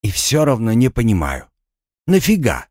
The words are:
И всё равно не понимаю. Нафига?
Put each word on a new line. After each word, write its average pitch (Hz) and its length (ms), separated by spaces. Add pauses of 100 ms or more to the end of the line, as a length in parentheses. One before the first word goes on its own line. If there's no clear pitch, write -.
И 101 100
всё 151 340
равно 113 280
не 123 160
понимаю. 87 580 (600)
Нафига? 156 640